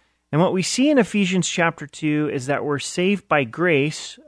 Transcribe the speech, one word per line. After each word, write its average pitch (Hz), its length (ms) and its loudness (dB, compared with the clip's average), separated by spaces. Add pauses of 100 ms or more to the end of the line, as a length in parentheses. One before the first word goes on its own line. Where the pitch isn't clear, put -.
(320)
And 147 100 2
what 175 120 4
we 185 80 0
see 262 280 0
in 294 80 4
Ephesians 190 500 2
chapter 165 400 -2
two 151 440 -2
is 131 160 -6
that 127 180 -2
we're 143 120 -2
saved 185 500 -2
by 147 180 2
grace, 151 840 -2